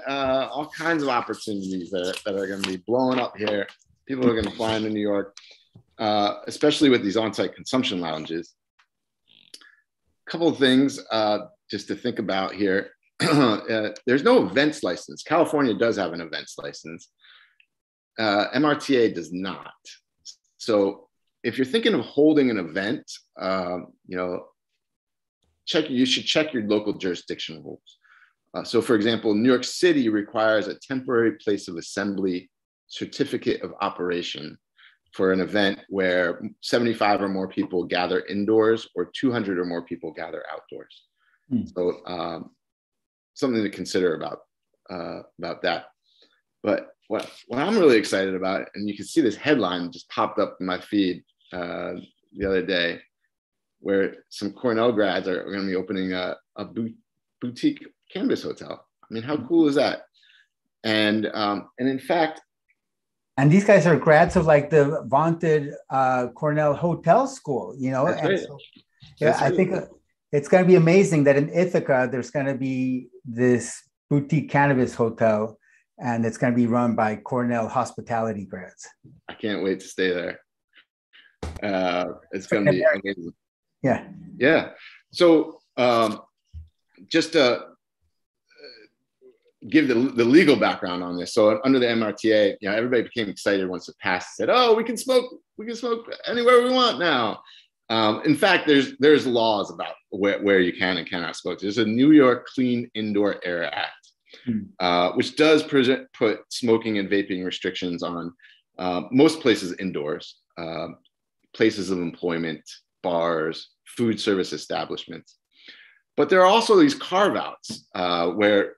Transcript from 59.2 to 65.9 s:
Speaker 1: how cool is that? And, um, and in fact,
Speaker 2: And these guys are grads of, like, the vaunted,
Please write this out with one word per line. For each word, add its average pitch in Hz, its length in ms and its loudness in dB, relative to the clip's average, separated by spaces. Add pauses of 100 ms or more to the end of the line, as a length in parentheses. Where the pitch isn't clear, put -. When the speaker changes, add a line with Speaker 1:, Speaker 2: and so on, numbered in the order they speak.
Speaker 1:
how 143 240 -4
cool 165 220 4
is 139 80 2
that? 120 260 0 (800)
And, 107 480 2
um, 104 460 -4
and 127 100 -2
in 135 120 -2
fact, 160 420 0 (960)
Speaker 2:
And 143 140 6
these 196 140 6
guys 190 200 6
are 165 100 6
grads 160 400 6
of, 165 120 2
like, 147 240 4
the 147 340 4
vaunted, 151 680 2 (160)